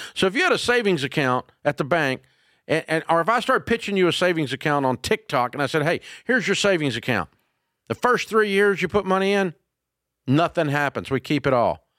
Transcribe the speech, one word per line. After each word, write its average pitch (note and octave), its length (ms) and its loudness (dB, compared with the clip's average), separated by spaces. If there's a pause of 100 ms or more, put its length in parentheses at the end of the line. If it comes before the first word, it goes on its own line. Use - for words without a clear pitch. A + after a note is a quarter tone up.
(140)
So - 140 0
if F#3 80 -2
you D#4+ 80 2
had F4+ 100 2
a - 40 2
savings G3+ 460 0
account C3 420 0 (200)
at C#3+ 120 0
the E3 60 -4
bank, C#3 380 0 (460)
and, D3+ 200 0
and, D#3+ 220 -2
or E3 120 2
if E3 80 -2
I A#3+ 120 2
started B3 240 0
pitching G3+ 320 -2
you F3+ 100 4
a D#3 60 2
savings E3 400 0
account C#3+ 320 0
on B2+ 120 0
TikTok - 560 -2
and C#3+ 80 -4
I C3+ 60 0
said, D3+ 160 -2
"Hey, D#3 180 -2 (240)
here's A3+ 220 0
your F#3+ 80 0
savings D#3 420 0
account. G#2+ 320 -2 (600)
The A2+ 60 -2
first A#3+ 340 0
three G#3+ 200 2
years G3 340 2
you F3+ 40 -2
put G3 180 0
money F#3+ 280 2
in, G3 220 0 (720)
nothing D#3 420 2
happens. C#3 400 -4
We C3+ 100 -2
keep C#3+ 280 -2
it C3+ 60 2
all. G#2 340 0 (120)